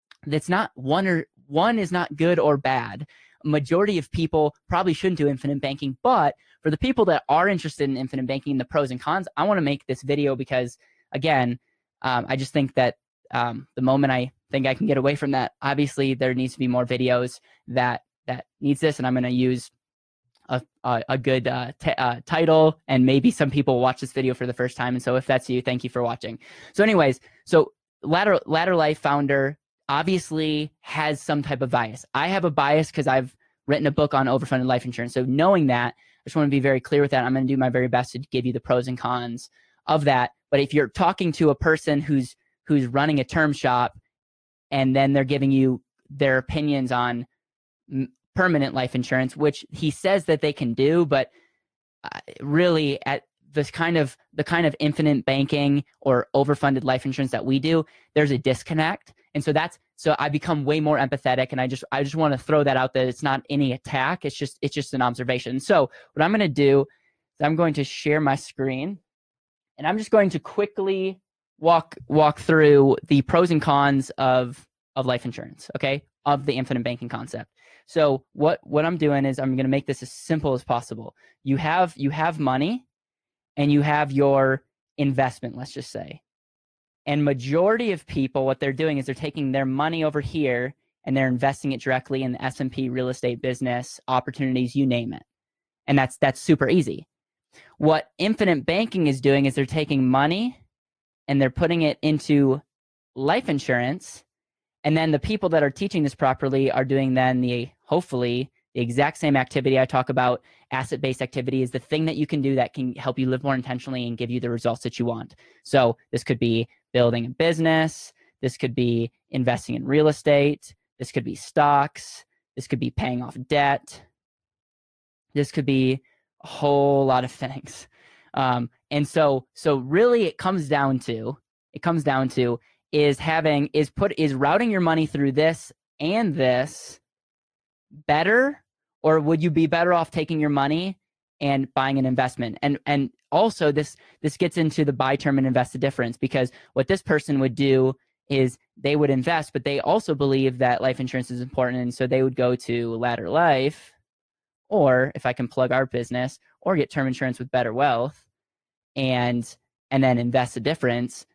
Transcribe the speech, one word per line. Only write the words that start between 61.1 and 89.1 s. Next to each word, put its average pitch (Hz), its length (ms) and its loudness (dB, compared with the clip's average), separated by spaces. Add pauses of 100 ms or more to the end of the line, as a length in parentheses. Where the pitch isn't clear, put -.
and 131 80 -4
I 131 60 0
just, 131 240 -6
I 139 120 -2
just 139 120 -6
wanna 151 240 0
throw 151 260 2
that 135 120 2
out 131 160 0
there. 127 160 0
It's 123 140 -6
not 135 280 -2
any 139 220 0
attack. 135 520 -4
It's 139 120 -6
just, - 260 -8
it's 139 120 -4
just 143 200 -6
an 127 80 0
observation. 123 560 -2
So 156 320 2 (220)
what 151 100 0
I'm 170 80 2
gonna 208 180 2
do 139 320 4
is - 640 -8
I'm 156 120 2
going 165 180 2
to 143 100 -2
share 151 360 -2
my 139 160 0
screen, 135 640 -6 (800)
and 143 80 -4
I'm 196 120 0
just 220 120 -8
going 202 200 4
to 170 80 -4
quickly 190 800 -4 (380)
walk, 165 380 2 (120)
walk 151 320 2
through 147 560 6 (100)
the 139 160 4
pros 170 280 2
and 156 120 2
cons 139 560 2
of, 127 480 0 (300)
of 131 100 -4
life 123 180 -2
insurance, - 520 -14
okay, 139 260 -4 (240)
of 139 180 0
the 143 100 -2
infinite 127 280 -4
banking 117 260 -8
concept. 110 420 -12 (360)
So 147 460 2
what, 151 320 0
what 147 200 0
I'm 170 140 -2
doing 143 260 2
is 135 140 -2
I'm 131 180 -2
gonna 131 120 0
make 139 180 0
this 135 160 -6
as 123 100 -16
simple 151 400 -2
as 127 120 -4
possible. 117 500 -6 (280)
You 135 140 0
have, 165 400 0
you 139 140 -2
have 156 280 -2
money, 147 480 -2 (720)
and 143 160 2
you 147 80 6
have 147 320 0
your 135 500 2 (360)
investment, 131 580 -2
let's 127 160 -12
just 135 180 -14
say. - 300 -14 (840)
And 147 200 0
majority 170 680 0
of 170 160 -6
people, 135 400 -2
what 135 140 -2
they're 139 120 -2
doing 151 240 -2
is 131 100 -4
they're 135 80 -6